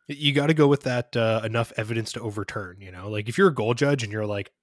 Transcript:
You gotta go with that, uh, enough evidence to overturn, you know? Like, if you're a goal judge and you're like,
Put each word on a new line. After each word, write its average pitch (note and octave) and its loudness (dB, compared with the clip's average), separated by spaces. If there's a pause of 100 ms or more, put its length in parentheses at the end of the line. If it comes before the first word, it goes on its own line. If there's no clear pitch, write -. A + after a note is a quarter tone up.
You D3 -2
gotta C#3+ 2
go D3+ 6
with C#3 2
that, B2 -4
uh, A2+ 2
enough A2+ -2
evidence A2+ -4
to A#2 -10
overturn, G#2 -8
you G2 -16
know? F#2 -14
Like, G#2 -4
if - -8
you're G3 8
a D#3 2
goal A#2 2
judge C#3 2
and G#2 -8
you're G#2+ -4
like, G2+ -6 (120)